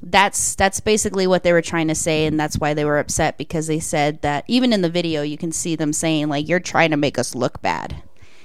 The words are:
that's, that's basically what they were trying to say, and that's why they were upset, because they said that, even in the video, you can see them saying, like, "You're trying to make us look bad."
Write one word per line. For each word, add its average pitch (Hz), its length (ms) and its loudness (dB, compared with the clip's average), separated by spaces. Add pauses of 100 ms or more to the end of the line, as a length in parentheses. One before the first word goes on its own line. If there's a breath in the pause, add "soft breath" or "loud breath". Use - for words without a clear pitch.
that's, 190 540 2
that's 190 240 2
basically 208 480 0
what 180 160 4
they 175 80 4
were 170 100 6
trying 165 280 -2
to 156 60 0
say, 156 300 0
and 151 140 0
that's 151 180 -2
why 151 160 0
they 151 120 0
were 147 140 2
upset, - 380 0
because 156 300 -4
they 160 140 -2
said 151 400 -2
that, 143 260 -2
even 247 240 4
in 208 100 2
the 170 80 2
video, 165 340 -2
you 151 140 -6
can 170 140 -4
see 165 240 -4
them 151 160 0
saying, 151 380 -2
like, 147 180 -2
"You're 175 140 0
trying 160 300 2
to 151 60 2
make 143 220 0
us - 160 -4
look 123 260 -2
bad." - 400 -4 (440 soft breath)